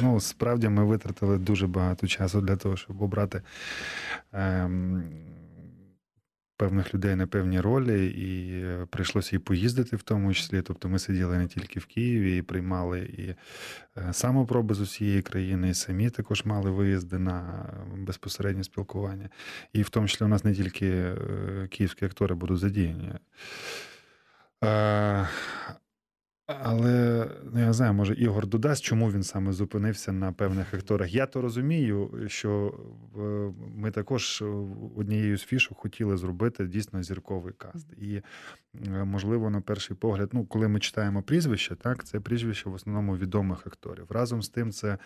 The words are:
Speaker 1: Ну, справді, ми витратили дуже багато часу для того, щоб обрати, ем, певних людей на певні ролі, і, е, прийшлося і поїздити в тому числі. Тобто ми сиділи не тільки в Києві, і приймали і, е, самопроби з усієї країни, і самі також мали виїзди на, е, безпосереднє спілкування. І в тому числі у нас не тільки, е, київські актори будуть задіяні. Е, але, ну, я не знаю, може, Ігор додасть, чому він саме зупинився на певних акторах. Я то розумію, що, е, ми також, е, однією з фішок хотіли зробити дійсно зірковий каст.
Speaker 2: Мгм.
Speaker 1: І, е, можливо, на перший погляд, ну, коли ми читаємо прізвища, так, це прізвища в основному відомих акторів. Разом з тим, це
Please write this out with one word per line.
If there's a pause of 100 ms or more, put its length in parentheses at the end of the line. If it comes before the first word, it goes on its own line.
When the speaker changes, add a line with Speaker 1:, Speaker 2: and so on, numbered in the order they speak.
Speaker 1:
Ну,
справді,
ми
витратили
дуже
багато
часу
для
того,
щоб
обрати, (880)
ем, (1500)
певних
людей
на
певні
ролі,
і, (120)
е,
прийшлося
і
поїздити
в
тому
числі.
Тобто
ми
сиділи
не
тільки
в
Києві,
і
приймали
і, (640)
е,
самопроби
з
усієї
країни,
і
самі
також
мали
виїзди
на, (280)
е,
безпосереднє
спілкування. (440)
І
в
тому
числі
у
нас
не
тільки,
е,
київські
актори
будуть
задіяні. (1500)
Е, (1200)
але, (260)
ну,
я
не
знаю,
може,
Ігор
додасть,
чому
він
саме
зупинився
на
певних
акторах.
Я
то
розумію,
що, (380)
е, (560)
ми
також,
е, (520)
однією
з
фішок
хотіли
зробити
дійсно
зірковий
каст.
Speaker 2:
Мгм.
Speaker 1:
І, (640)
е,
можливо,
на
перший
погляд,
ну,
коли
ми
читаємо
прізвища,
так,
це
прізвища
в
основному
відомих
акторів.
Разом
з
тим,
це